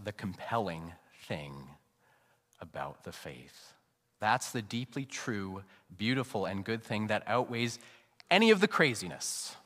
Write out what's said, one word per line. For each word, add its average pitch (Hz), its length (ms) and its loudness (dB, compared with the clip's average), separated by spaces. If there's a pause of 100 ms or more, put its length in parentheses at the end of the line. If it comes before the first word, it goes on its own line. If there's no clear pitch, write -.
the 101 100 -6
compelling 90 800 -4 (340)
thing 73 260 -8 (1040)
about 73 440 -10
the 90 80 -12
faith. - 600 -16 (460)
That's 110 320 2
the 120 100 -2
deeply 123 440 -6
true, 98 580 -6 (320)
beautiful, 113 500 0
and 98 180 -2
good 110 200 -2
thing 107 240 -2
that 107 200 2
outweighs 120 500 0 (520)
any 220 220 8
of 196 100 8
the 208 60 8
craziness. - 880 0 (100)